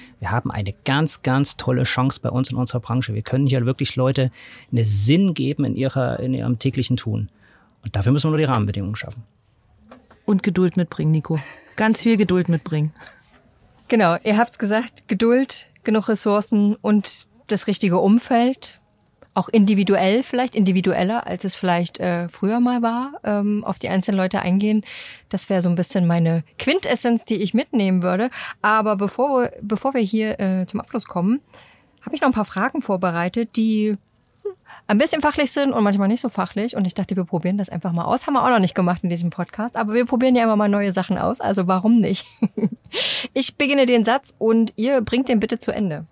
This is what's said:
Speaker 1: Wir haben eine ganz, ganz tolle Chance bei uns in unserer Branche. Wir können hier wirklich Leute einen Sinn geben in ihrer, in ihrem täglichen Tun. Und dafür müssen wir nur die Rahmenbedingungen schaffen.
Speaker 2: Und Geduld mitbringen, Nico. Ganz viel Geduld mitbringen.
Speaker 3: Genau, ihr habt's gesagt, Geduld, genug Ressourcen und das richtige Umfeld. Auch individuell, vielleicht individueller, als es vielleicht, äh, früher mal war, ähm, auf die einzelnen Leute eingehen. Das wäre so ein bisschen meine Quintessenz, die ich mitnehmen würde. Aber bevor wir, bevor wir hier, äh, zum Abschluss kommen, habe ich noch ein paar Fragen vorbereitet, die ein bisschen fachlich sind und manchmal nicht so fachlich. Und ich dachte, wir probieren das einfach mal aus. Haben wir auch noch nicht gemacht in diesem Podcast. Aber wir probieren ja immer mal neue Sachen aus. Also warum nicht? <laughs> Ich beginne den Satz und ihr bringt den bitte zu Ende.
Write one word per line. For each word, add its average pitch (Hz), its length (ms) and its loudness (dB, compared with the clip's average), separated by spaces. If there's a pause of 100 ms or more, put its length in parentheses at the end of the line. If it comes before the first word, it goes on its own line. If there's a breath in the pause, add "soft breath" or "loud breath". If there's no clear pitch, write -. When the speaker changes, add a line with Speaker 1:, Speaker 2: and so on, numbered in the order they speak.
(180 loud breath)
Speaker 1:
Wir 87 140 -6
haben 117 180 -2
eine 101 240 -6 (100)
ganz, 147 380 0
ganz 135 360 0
tolle 127 260 0
Chance 127 400 0
bei - 60 -4
uns 127 200 -2
in 117 80 -6
unserer 123 220 -2
Branche. 117 340 -4
Wir 107 80 -4
können 135 240 0
hier 127 220 0
wirklich 131 280 -2
Leute 131 360 0 (400 loud breath)
einen 117 120 2
Sinn 131 520 2
geben 139 280 -2
in 117 120 0
ihrer, 127 440 -2
in 127 140 -2
ihrem 117 240 -2
täglichen 127 400 0
Tun. 107 320 -4 (540 soft breath)
Und 104 120 -8
dafür 104 180 2
müssen 147 120 2
wir 156 60 0
nur 151 80 2
die 156 60 2
Rahmenbedingungen 104 500 -2
schaffen. - 260 -12 (1040)
Speaker 2:
Und 196 160 2
Geduld 185 340 0
mitbringen, 160 360 0
Nico. 160 280 0 (360 loud breath)
Ganz 220 260 2
viel 226 160 4
Geduld 180 320 2
mitbringen. 156 440 -2 (960 loud breath)
Speaker 3:
Genau, 185 340 4
ihr 208 140 2
habt's 233 200 0
gesagt, 220 500 -2
Geduld, 233 600 0 (160)
genug 220 260 0
Ressourcen 208 720 2
und - 460 0 (180)
das 208 220 -2
richtige 190 320 2
Umfeld. 233 760 2 (580)
Auch 190 120 -2
individuell, 202 760 4
vielleicht 247 320 -2
individueller, 185 680 2
als 185 200 -8
es 185 100 -6
vielleicht, 175 440 -2
äh, 175 300 -2
früher 214 300 -2
mal 247 220 2
war, 240 320 -2 (100)
ähm, 208 400 0
auf - 160 -6
die - 80 -6
einzelnen 190 300 0
Leute 185 240 -2
eingehen. 202 420 2 (460 loud breath)
Das - 200 -6
wäre 185 120 0
so 180 80 2
ein 170 60 2
bisschen 180 320 0
meine 165 360 2 (140)
Quintessenz, 240 680 0
die 226 100 -2
ich 185 180 -2
mitnehmen 196 500 0
würde. 185 280 0 (300 loud breath)
Aber 214 360 2
bevor 208 320 0
wir, 254 220 0 (100)
bevor 220 320 -2
wir 254 80 0
hier, 214 380 -2
äh, 185 260 -2
zum - 160 -6
Abschluss - 240 -8
kommen, 202 340 0 (640 soft breath)
habe - 140 -8
ich 285 60 -8
noch 294 60 2
ein 254 60 2
paar 214 100 0
Fragen 240 380 -4
vorbereitet, 185 760 -2
die 214 420 0 (880 loud breath)
ein 208 100 2
bisschen 311 240 2
fachlich 294 300 0
sind 277 200 0
und 220 120 0
manchmal 202 260 2
nicht 233 120 0
so 240 80 -4
fachlich. 202 460 -4
Und 190 100 0
ich 175 100 -4
dachte, 190 200 -4
wir 185 80 0
probieren 180 360 -2
das 196 100 -4
einfach 175 240 -4
mal 170 120 -2
aus. 254 200 -2
Haben 285 80 -2
wir 254 100 2
auch 254 60 4
noch 240 100 4
nicht 185 160 0
gemacht 175 280 0
in 185 60 -2
diesem 170 200 -2
Podcast. 214 480 -6
Aber 214 160 -2
wir 240 120 2
probieren 254 300 2
ja 233 80 4
immer 220 140 2
mal 208 120 2
neue 202 220 0
Sachen 185 260 -2
aus. - 220 -2
Also 190 280 0
warum 196 320 4
nicht? 190 260 0 (160)
<laughs> 208 280 -2 (640 loud breath)
Ich 262 200 -2
beginne 277 300 2
den 240 180 4
Satz 240 360 -2
und 226 360 2
ihr 254 260 0
bringt 247 280 -2
den 233 100 2
bitte 220 200 -2
zu - 120 -4
Ende. 165 400 -4